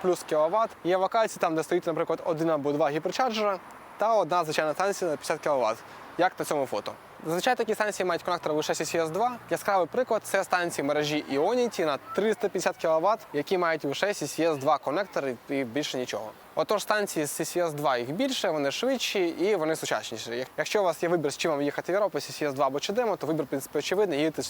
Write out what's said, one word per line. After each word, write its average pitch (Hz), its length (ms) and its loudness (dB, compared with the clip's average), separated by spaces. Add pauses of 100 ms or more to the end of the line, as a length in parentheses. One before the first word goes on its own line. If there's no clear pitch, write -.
плюс 180 200 2
кіловат 170 480 2 (140)
Є 175 120 4
локації, 190 440 2
там, 170 140 2
де 160 80 2
стоїть, 175 240 0
наприклад, 165 380 0
один 165 260 0
або 147 220 2
два 147 180 2
гіперчарджера 202 680 0 (400)
та 220 160 4
одна 175 300 4
звичайна 156 300 0
станція 190 360 0
на 147 60 0
п'ятдесят 156 240 -4
кіловат, 123 360 2 (420)
як 175 200 4
на 156 60 -4
цьому 143 220 0
фото. 104 260 -6 (340)
Зазвичай 180 300 2
такі 220 180 0
станції 202 320 0
мають 170 160 0
конектор 170 300 -2
лише 151 200 0
C 160 80 -2
C 165 240 0
S 160 60 -2
два. 233 260 0 (140)
Яскравий 180 360 2
приклад — 226 380 0
це 196 200 0
станції 175 420 0
мережі 147 460 2
Ionity 208 520 2
на 143 140 2 (160)
триста 202 340 2
п'ятдесят 185 280 -2
кіловат, 170 440 2 (120)
які 147 260 0
мають 165 260 2
лише 143 220 0
C 202 160 -2
C 160 300 0
S 147 60 -2
два 139 200 2
конектор 165 500 -2
і, 123 80 -4 (120)
і 139 160 0
більше 135 340 -4
нічого. 110 320 -6 (240)
Отож, 180 280 0
станції 196 440 0
з - 140 -6
C 165 40 -2
C 175 220 0
S 160 60 -2
два 147 260 0
їх 120 120 -4
більше, 254 400 0
вони 147 200 0
швидші 226 580 0
і 190 280 0
вони 156 200 0
сучасніші. 117 600 -6
Як-, 127 200 -6
якщо 156 240 0
у 196 40 2
вас 165 180 0
є 175 60 2
вибір, 151 240 2
з - 40 -8
чим 175 140 0
вам 143 120 0
їхати 143 300 -2
в - 20 2
Європу, 196 240 0
C - 240 -8
C 151 60 0
S 143 40 -2
два 135 140 2
або 135 140 -2
чадемо, 214 360 0
то 139 100 -6
вибір, 156 180 0
в 127 40 -8
принципі, - 300 -4
очевидний, 185 400 2
їдете, 151 320 0